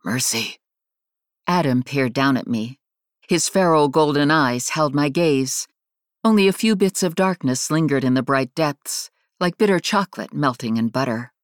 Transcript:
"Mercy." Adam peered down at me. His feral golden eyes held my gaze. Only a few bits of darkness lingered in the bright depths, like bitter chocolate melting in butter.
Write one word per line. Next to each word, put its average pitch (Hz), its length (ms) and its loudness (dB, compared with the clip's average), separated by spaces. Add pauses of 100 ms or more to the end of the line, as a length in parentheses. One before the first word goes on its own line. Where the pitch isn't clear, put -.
"Mercy." 127 540 -4 (880)
Adam 147 340 2
peered 135 300 -2
down 135 240 2
at - 100 -6
me. 117 320 -6 (500)
His 175 200 0
feral 165 400 2
golden 147 420 2
eyes 131 400 0
held 151 240 -2
my 147 140 2
gaze. 139 580 0 (560)
Only 214 240 4
a 196 60 4
few 220 240 0
bits 190 260 0
of 170 140 -2
darkness 180 560 -2
lingered 143 320 2
in 127 100 2
the 131 80 2
bright 135 320 -2
depths, - 560 -6 (300)
like 175 180 -2
bitter 196 220 4
chocolate - 520 -4
melting 123 440 -2
in 113 140 0
butter. 120 420 -4 (120)